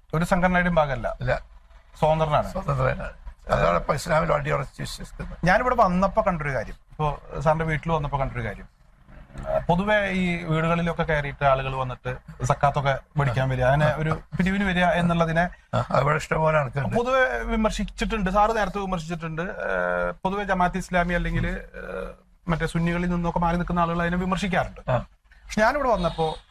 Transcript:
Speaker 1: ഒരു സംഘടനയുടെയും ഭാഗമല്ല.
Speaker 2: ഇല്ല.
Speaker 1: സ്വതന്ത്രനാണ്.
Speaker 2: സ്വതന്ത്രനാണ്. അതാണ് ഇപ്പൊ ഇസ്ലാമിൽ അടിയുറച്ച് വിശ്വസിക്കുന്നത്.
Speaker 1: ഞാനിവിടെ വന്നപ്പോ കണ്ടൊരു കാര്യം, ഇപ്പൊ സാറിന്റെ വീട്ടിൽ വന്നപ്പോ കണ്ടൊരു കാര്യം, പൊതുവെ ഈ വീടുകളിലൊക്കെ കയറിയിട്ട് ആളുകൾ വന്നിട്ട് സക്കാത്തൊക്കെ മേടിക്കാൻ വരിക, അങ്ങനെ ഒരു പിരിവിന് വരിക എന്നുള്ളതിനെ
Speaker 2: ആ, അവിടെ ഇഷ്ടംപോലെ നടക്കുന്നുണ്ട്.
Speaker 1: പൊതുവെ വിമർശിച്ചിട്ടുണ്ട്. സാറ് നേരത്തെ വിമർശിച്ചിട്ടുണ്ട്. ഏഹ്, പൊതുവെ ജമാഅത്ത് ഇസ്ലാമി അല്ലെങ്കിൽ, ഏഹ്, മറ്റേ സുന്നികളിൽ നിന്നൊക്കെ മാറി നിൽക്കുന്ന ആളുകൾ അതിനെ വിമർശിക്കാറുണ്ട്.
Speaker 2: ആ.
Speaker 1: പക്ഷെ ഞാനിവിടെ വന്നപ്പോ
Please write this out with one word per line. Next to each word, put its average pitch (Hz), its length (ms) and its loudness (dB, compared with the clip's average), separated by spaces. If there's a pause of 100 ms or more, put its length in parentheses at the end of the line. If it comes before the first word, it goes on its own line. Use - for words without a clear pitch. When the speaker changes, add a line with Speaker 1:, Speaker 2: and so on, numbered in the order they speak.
(140)
Speaker 1:
ഒരു 165 100 0
സംഘടനയുടെയും 180 500 2
ഭാഗമല്ല. 127 460 0
Speaker 2:
ഇല്ല. 123 220 -2 (560)
Speaker 1:
സ്വതന്ത്രനാണ്. 151 540 2
Speaker 2:
സ്വതന്ത്രനാണ്. 131 600 -2 (380)
അതാണ് - 260 4
ഇപ്പൊ - 180 0
ഇസ്ലാമിൽ 160 380 0
അടിയുറച്ച് 143 500 -2
വിശ്വസിക്കുന്നത്. - 600 -12
Speaker 1:
ഞാനിവിടെ 240 300 4
വന്നപ്പോ 190 520 4
കണ്ടൊരു 151 280 -2
കാര്യം, 107 240 -6 (120)
ഇപ്പൊ 147 280 -2 (220)
സാറിന്റെ 160 240 2
വീട്ടിൽ 160 280 -2
വന്നപ്പോ 143 280 -2
കണ്ടൊരു 120 240 -4
കാര്യം, 95 320 -10 (920)
പൊതുവെ 202 280 2 (120)
ഈ 180 360 -2
വീടുകളിലൊക്കെ 165 580 0
കയറിയിട്ട് 147 420 -2
ആളുകൾ 135 300 2
വന്നിട്ട് 127 360 -6 (340)
സക്കാത്തൊക്കെ 139 540 2 (180)
മേടിക്കാൻ 131 320 0
വരിക, 127 160 0
അങ്ങനെ 147 320 4
ഒരു 160 260 -2 (160)
പിരിവിന് 190 260 0
വരിക 180 200 2
എന്നുള്ളതിനെ 170 600 2 (300)
Speaker 2:
ആ, 117 40 2 (120)
അവിടെ 143 260 2
ഇഷ്ടംപോലെ 156 440 0
നടക്കുന്നുണ്ട്. 135 360 -2
Speaker 1:
പൊതുവെ 254 420 2
വിമർശിച്ചിട്ടുണ്ട്. 214 920 -2
സാറ് 208 260 4
നേരത്തെ 196 220 0
വിമർശിച്ചിട്ടുണ്ട്. 165 640 -4
ഏഹ്, 90 680 -2 (120)
പൊതുവെ 196 200 -2
ജമാഅത്ത് 185 340 2
ഇസ്ലാമി 175 360 0
അല്ലെങ്കിൽ, 170 320 0
ഏഹ്, - 680 -8 (360)
മറ്റേ 160 180 0
സുന്നികളിൽ 170 440 0
നിന്നൊക്കെ 175 280 0
മാറി 175 180 2
നിൽക്കുന്ന 175 240 0
ആളുകൾ 170 220 0
അതിനെ 170 140 -2
വിമർശിക്കാറുണ്ട്. 180 760 -2
Speaker 2:
ആ. 123 60 2 (480)
Speaker 1:
പക്ഷെ - 160 -4
ഞാനിവിടെ 262 280 4
വന്നപ്പോ 165 480 0 (140)